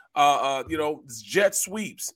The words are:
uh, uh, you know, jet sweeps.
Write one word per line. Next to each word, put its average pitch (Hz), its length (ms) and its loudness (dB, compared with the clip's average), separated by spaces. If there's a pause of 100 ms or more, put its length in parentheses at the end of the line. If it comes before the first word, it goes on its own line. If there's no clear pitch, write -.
(140)
uh, - 40 0 (420)
uh, - 80 -4
you 156 100 -4
know, 151 240 -2 (220)
jet 196 320 2
sweeps. - 600 -6